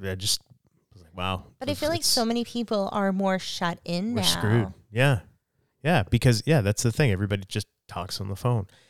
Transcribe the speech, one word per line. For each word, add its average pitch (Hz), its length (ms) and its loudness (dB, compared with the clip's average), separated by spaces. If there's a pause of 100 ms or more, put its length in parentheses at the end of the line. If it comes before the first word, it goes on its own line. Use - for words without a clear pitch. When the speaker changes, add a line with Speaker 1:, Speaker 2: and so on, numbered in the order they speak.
(120)
Speaker 1:
I 95 40 -6
just 95 260 -2 (520)
was 92 100 -20
like, 82 120 -20
"Wow, 92 300 -4 (140)
Speaker 2:
But 254 100 -6
I - 20 0
Speaker 1:
this 285 80 -6
Speaker 2:
feel 302 100 0
like 339 100 0
Speaker 1:
it's 277 80 -2
Speaker 2:
so 240 180 2
many 233 180 0
people 214 480 -4
are 196 220 0
more 190 260 0
shut 175 460 -4
in 180 280 -2
Speaker 1:
we're 214 80 0
Speaker 2:
now. 180 60 0
Speaker 1:
screwed." 107 460 2 (180)
Yeah. 123 280 2 (640)
Yeah, 143 260 2
because, 117 360 4
yeah, 151 160 4
that's 101 220 2
the 117 80 2
thing. 135 200 2
Everybody 98 360 0
just - 200 -6 (200)
talks - 320 -8
on 101 80 -8
the 98 80 -6
phone. 117 320 0 (220)